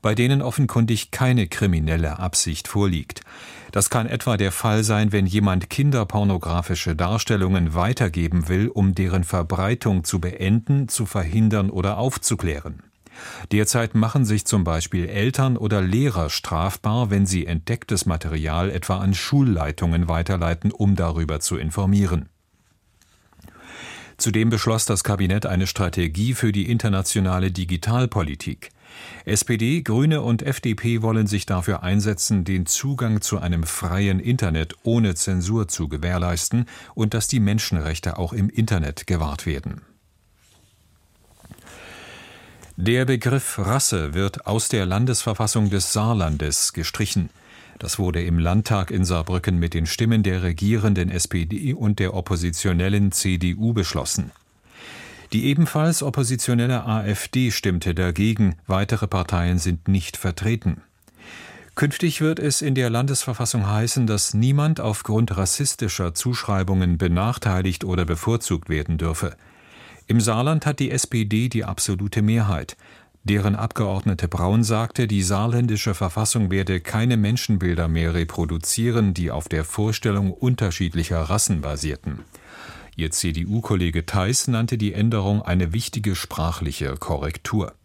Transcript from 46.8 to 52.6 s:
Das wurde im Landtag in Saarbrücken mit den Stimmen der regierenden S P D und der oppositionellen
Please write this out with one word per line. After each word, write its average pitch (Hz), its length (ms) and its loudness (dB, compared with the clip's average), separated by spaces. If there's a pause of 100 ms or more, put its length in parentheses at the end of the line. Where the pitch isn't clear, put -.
Das - 200 -6
wurde 87 260 0
im 85 140 2
Landtag 92 520 2
in 92 140 2
Saarbrücken 87 540 0
mit 85 160 0
den 82 100 0
Stimmen 113 380 0
der 92 200 0
regierenden 92 680 2
S 90 180 -2
P 85 160 -2
D 117 300 -4
und 107 240 0
der 92 160 0
oppositionellen 92 1000 0